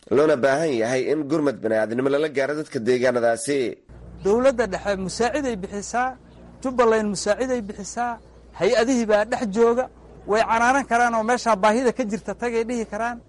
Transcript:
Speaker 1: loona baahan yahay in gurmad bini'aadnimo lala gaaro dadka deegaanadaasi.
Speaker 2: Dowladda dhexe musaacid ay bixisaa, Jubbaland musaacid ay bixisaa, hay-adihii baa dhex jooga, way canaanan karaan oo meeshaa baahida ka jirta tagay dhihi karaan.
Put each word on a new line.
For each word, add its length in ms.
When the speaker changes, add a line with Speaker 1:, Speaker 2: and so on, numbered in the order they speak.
Speaker 1:
loona 260
baahan 340
yahay 400
in 160
gurmad 320
bini'aadnimo 500
lala 200
gaaro 260
dadka 240
deegaanadaasi. 840
Speaker 2:
Dowladda 440
dhexe 300
musaacid 500
ay 100
bixisaa, 600
Jubbaland 500
musaacid 400
ay 100
bixisaa, 520
hay-adihii 500
baa 220
dhex 240
jooga, 320
way 140
canaanan 480
karaan 260
oo 80
meeshaa 340
baahida 360
ka 120
jirta 300
tagay 300
dhihi 240
karaan. 280